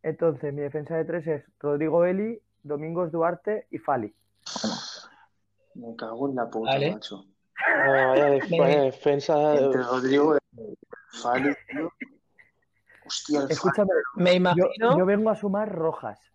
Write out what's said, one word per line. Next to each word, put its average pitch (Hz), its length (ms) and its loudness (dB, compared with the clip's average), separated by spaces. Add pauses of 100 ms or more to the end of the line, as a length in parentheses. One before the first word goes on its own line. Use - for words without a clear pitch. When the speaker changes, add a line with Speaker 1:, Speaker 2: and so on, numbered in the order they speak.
Speaker 1:
Entonces, 156 500 -2
mi 147 80 -8
defensa 147 360 -6
de 160 80 -2
tres 165 200 -6
es 156 180 -4 (160)
Rodrigo 156 460 2
Eli, 208 340 -2 (220)
Domingos 156 500 -6
Duarte 175 600 -2
y 147 80 -10
Fali. 123 340 -2 (1600)
Speaker 2:
Me 117 200 -14
cago 117 340 -6
en 131 60 -6
la 117 140 -4
puta, 117 240 -4
Speaker 3:
Vale. 143 200 0
Speaker 2:
macho. 101 320 -14 (320)
Speaker 4:
Ah, 135 520 2
vaya 139 200 4
def-, 135 220 2
Speaker 3:
Me 165 80 2
Speaker 4:
vaya 143 220 4
defensa. 147 760 2
Speaker 2:
Entre 131 240 2
Rodrigo, 131 560 2 (840)
Fali, 127 260 0 (220)
tío. 233 200 -6 (1160)
Hostia, - 340 -2
el - 100 -4
Speaker 1:
Escúchame, 190 380 0 (260)
Speaker 3:
Me 180 160 4
Speaker 1:
yo, 180 60 6
Speaker 3:
imagino 180 600 4
Speaker 1:
yo 180 80 4
vengo 208 240 2
a 208 60 0
sumar 208 360 -4
rojas. 160 480 -4 (160)